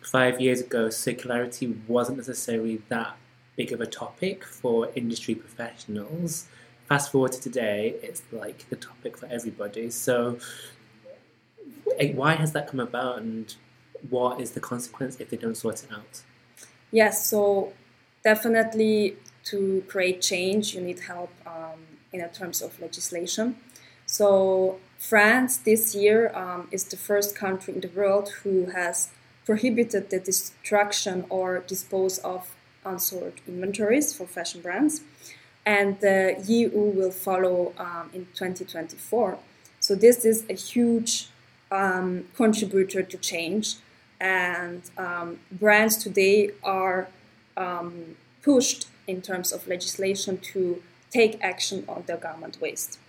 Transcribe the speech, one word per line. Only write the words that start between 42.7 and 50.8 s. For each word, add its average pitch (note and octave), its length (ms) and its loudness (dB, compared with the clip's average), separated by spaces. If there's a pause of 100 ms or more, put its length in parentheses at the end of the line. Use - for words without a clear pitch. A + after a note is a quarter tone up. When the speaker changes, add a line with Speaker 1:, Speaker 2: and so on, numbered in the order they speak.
Speaker 2:
to F#3+ 140 -8
change. F3 600 -4 (440)
And, F3+ 640 0 (140)
um, F3 440 -6 (100)
brands G#3+ 460 6
today G3 560 6 (100)
are, F#3+ 460 0 (480)
um, F3 600 -6 (260)
pushed - 440 4 (220)
in F#3 140 -6
terms F3+ 300 -4
of - 140 -8
legislation F#3+ 720 -2 (140)
to F3 300 0 (280)